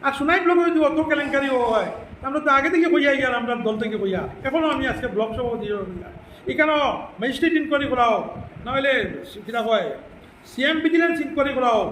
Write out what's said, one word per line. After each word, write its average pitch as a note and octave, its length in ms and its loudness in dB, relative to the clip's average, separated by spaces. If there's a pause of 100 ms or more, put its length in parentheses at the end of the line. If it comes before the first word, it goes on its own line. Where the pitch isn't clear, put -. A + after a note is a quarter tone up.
আর C#4 140 2
সোনাই D#4+ 260 2
ব্লকে F4 240 6
যদি D#4+ 180 2
অত D#4 120 2 (100)
কেলেঙ্কারি C#4+ 400 0 (240)
হয়, G3 160 0 (380)
আমরা C#4+ 180 -2
তো D4 120 4
আগে D#4+ 160 2
থেকে E4+ 200 4
কইয়া C#4 240 4
গিয়ে C4 120 0 (120)
আমরা A#3+ 120 -2 (140)
দল G#3+ 160 0
থেকে G#3+ 200 -4
কইয়া, F#3+ 180 -2 (260)
এখনও D#4 280 2
আমি C4+ 180 -2
আজকে B3 220 -6
ব্লক A3 220 0
সভাপতি A3+ 340 -4
হইয়া। F#3 380 -8 (420)
এখানেও D4+ 300 2 (380)
ম্যাজিস্ট্রেট C4+ 420 0
ইনকোয়ারি C#4+ 320 0
করাও, A#3+ 220 4 (500)
নাহলে C4+ 260 0 (540)
কিনা A3+ 220 -4
হয়, G3+ 200 2 (640)
সিএম D4 320 0
ভিজিলেন্স E4 420 4
ইনকোয়ারি C#4+ 320 -2
করাও। A#3 240 2 (100)